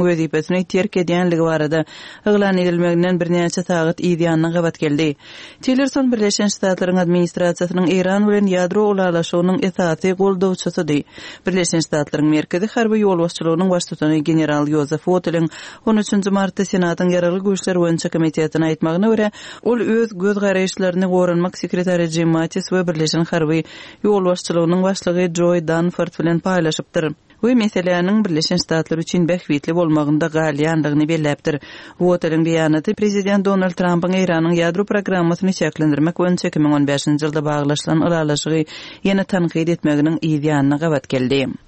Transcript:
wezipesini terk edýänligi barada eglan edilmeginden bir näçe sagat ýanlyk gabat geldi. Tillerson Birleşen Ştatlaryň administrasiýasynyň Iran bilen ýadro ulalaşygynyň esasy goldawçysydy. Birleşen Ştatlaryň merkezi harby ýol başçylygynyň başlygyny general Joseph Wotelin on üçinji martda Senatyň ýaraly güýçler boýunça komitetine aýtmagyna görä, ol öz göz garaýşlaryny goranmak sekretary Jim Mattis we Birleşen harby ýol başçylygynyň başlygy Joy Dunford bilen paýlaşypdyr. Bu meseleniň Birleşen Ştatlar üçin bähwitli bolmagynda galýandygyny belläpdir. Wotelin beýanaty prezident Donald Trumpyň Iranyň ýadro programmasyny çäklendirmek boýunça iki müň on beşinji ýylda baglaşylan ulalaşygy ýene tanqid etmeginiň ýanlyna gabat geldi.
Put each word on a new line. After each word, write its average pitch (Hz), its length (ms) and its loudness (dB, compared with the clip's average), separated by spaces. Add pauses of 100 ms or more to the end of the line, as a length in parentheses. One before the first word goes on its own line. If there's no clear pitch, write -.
wezipesini 165 580 0
terk 208 320 -2
edýänligi 175 480 0
barada 156 380 0 (420)
eglan 202 320 2
edilmeginden 175 640 2
bir 170 100 -2
näçe 175 340 0
sagat 170 380 -2
ýanlyk 165 520 0
gabat 165 260 -2
geldi. 151 360 0 (460)
Tillerson 262 500 0
Birleşen 208 380 0
Ştatlaryň 185 560 0
administrasiýasynyň 175 840 0 (120)
Iran 196 280 2
bilen 208 200 2
ýadro 185 460 0
ulalaşygynyň 175 720 0
esasy 180 440 0
goldawçysydy. 185 960 0 (420)
Birleşen 175 400 0
Ştatlaryň 151 500 0
merkezi 175 320 -2
harby 220 360 0
ýol 190 220 2
başçylygynyň 170 440 0
başlygyny 156 540 0
general 151 440 2
Joseph 151 380 -2
Wotelin 170 420 0 (380)
on 220 120 4
üçinji 202 340 0
martda 196 340 0
Senatyň 180 480 0
ýaraly 175 140 2
güýçler 190 480 -2
boýunça 170 340 0
komitetine 160 600 0
aýtmagyna 170 400 0
görä, 214 200 0 (320)
ol 240 160 0
öz 226 360 0
göz 196 220 0
garaýşlaryny 185 760 0
goranmak 180 460 0
sekretary 180 500 0
Jim 165 220 0
Mattis 165 400 -2
we 185 180 0
Birleşen 160 440 0
harby 160 320 0 (400)
ýol 202 260 2
başçylygynyň 175 540 0
başlygy 185 500 0
Joy 175 340 0
Dunford 170 520 -2
bilen 165 200 2
paýlaşypdyr. 160 760 -2 (280)
Bu 220 60 2
meseleniň 202 760 2
Birleşen 170 380 0
Ştatlar 160 340 -2
üçin 165 300 0
bähwitli 165 480 -2
bolmagynda 151 500 2
galýandygyny 151 840 0
belläpdir. 151 520 -2 (400)
Wotelin 175 460 2
beýanaty 160 480 2
prezident 202 520 0
Donald 190 300 0
Trumpyň 180 480 0
Iranyň 170 320 2
ýadro 170 300 0
programmasyny 185 680 0
çäklendirmek 156 640 0
boýunça 180 320 0
iki 170 120 -2
müň 147 160 2
on 143 120 2
beşinji 143 380 0
ýylda 151 180 -2
baglaşylan 151 640 0
ulalaşygy 156 580 0 (380)
ýene 196 200 2
tanqid 165 440 -2
etmeginiň 156 560 0
ýanlyna 147 560 2
gabat 156 300 -2
geldi. 131 380 0 (200)